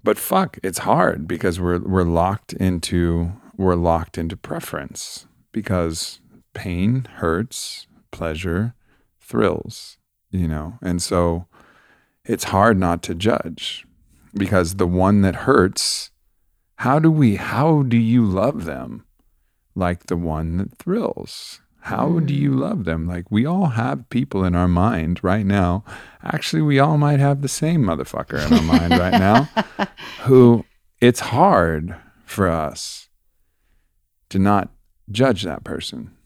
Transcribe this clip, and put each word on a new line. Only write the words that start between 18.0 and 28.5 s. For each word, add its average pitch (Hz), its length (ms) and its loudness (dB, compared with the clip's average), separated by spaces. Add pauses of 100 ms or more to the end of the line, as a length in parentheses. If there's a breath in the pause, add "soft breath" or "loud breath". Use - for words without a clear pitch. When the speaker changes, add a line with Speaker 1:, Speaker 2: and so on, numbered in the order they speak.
Speaker 1:
love 95 400 -2
them 64 400 -12 (720)
like 87 320 -4
the 90 100 -2
one 82 400 -4
that - 200 -6
thrills? - 840 -8 (240)
How 147 340 -2
do 143 160 -2
you 143 160 0
Speaker 2:
Mm. 131 80 0
Speaker 1:
love 139 260 -4
them? 82 220 -4
Like, 90 240 -8
we 107 120 2
all 180 240 0
have 123 440 -4
people 120 340 -2
in 90 80 0
our 87 140 2
mind 87 560 0
right 98 220 0
now. 95 380 0 (400 loud breath)
Actually, - 380 -4
we 147 160 2
all 151 220 4
might 147 200 2
have 139 220 2
the 139 60 -4
same 156 340 0
motherfucker 73 640 -4
in 78 80 2